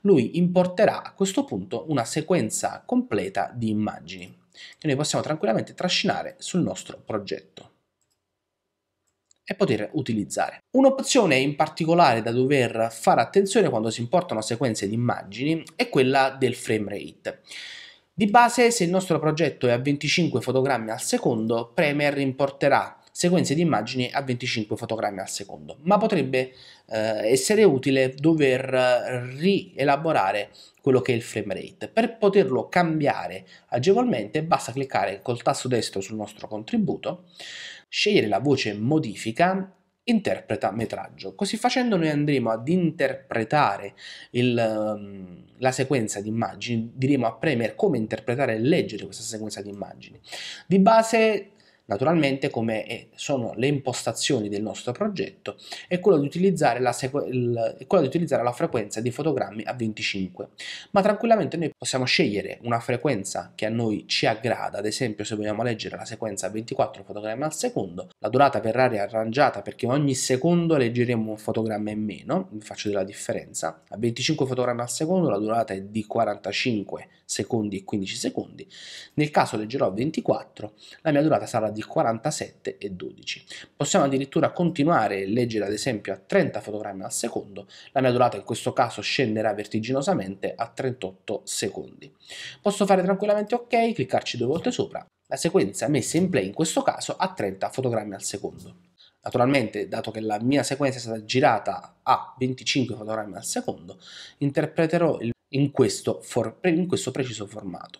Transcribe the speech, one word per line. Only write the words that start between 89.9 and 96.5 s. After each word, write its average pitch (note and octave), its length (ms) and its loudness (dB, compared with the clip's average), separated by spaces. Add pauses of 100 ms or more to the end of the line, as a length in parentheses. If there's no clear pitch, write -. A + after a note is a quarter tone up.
a A2+ 140 -6
trentotto A2+ 760 -8
secondi. - 680 -10 (500)
Posso G3+ 240 0
fare F#3+ 180 4
tranquillamente G#3 520 0
ok, A#3 380 0
cliccarci - 440 -4
due A#2+ 100 -2
volte E3+ 240 -2
sopra, - 340 -6 (220)
la C3+ 80 -6
sequenza C#3 540 0
messa D3 260 0
in F3 140 2
play G#2 180 0
in G2 60 -8